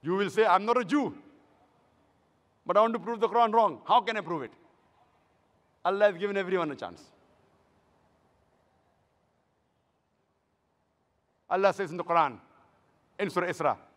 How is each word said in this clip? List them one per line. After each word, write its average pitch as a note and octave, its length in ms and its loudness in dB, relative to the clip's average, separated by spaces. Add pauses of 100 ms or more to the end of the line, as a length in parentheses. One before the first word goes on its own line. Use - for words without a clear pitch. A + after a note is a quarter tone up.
You F3 80 0
will G3 140 0
say, G#3 160 2 (100)
"I'm G3 100 2
not A#3 120 2
a B3 60 0 (120)
Jew, C#4+ 80 2 (1600)
but F3 120 2
I G#3 40 6
want A3+ 120 2
to A#3 120 -4
prove A#3 140 -6
the A3 80 0
Quran A3+ 320 2
wrong. G#3 260 0
How A3+ 240 4
can A3 80 -4
I G3+ 40 -6
prove D#3+ 260 -6
it?" - 40 -16 (1300)
Allah G3+ 280 2
has E3+ 60 -10
given G3 200 -4
everyone F3+ 340 -4
a C3 40 -10
chance. F2+ 260 -14 (4000)
Allah F#3+ 160 4
says G3 160 -6
in E3+ 80 -10
the E3+ 60 -6
Quran, D#3 340 0 (800)
in G3 140 -4
Surah F3 160 0
Isra D3 280 -2 (220)